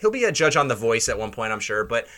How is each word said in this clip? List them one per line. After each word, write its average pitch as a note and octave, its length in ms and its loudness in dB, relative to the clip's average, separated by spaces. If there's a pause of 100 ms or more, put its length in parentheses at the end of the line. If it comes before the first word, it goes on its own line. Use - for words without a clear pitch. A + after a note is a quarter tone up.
he'll A3 80 4
be B3 140 0
a G#3 80 2
judge D#3 240 2
on C#3+ 120 2
The A#2+ 80 0
Voice A2+ 340 0
at G#2 100 -2
one A2 120 -4
point, A2 220 -4
I'm G#2+ 60 -4
sure. G#2+ 260 -2
But A#2 220 -4 (100)